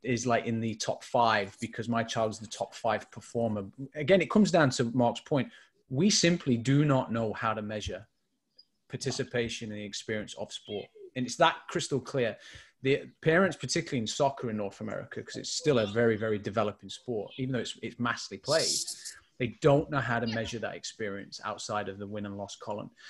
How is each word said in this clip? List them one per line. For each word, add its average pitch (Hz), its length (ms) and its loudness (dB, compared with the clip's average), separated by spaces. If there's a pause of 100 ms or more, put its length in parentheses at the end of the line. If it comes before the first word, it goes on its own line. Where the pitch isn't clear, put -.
is, 117 220 0
like, 117 200 2
in 113 160 -2
the 113 140 -2
top - 280 -4
five 110 560 2
because 113 300 -6
my 117 140 2
child's 110 360 -2
the 107 80 -14
top - 280 -6
five 107 360 -2
performer. 110 540 -4 (300)
Again, 160 260 4
it 147 80 -2
comes 202 220 6
down 156 200 6
to 123 140 0
Mark's 117 360 2
point, 131 300 -2 (380)
we 156 200 4
simply 170 480 4
do 139 280 4
not 131 260 2
know 113 220 0
how 113 200 0
to 110 80 -4
measure 104 460 -6 (840)
participation 120 840 -4
in 104 60 -8
the 104 80 -8
experience 107 500 -6
of - 160 -8
sport. - 340 -8 (300)
And 127 100 -2
it's 123 120 -6
that 165 180 6 (120)
crystal 147 320 -2
clear. 120 380 -2 (440)
The 135 220 2 (180)
parents, 165 360 4
particularly 139 420 -2
in 107 80 -2
soccer 135 420 0
in 107 80 -2
North 101 240 -6
America, 104 400 -8
'cause - 140 -12
it's - 160 -8
still 139 280 4
a 107 80 4
very, 113 280 4
very 107 240 0
developing 101 500 -2
sport, - 480 -6
even 131 160 -2
though 120 60 0
it's, - 240 -6
it's 117 160 -8
massively 117 380 -4
played, 147 300 2 (720)
they 117 240 -4
don't 151 280 6
know 143 100 0
how 117 200 0
to 117 80 -2
measure 113 320 -4
that 101 160 -6
experience - 680 -10
outside 104 460 -6
of 98 80 -8
the 101 100 -8
win 104 180 -8
and 101 120 -8
loss 101 200 -8
column. 101 320 -8 (200)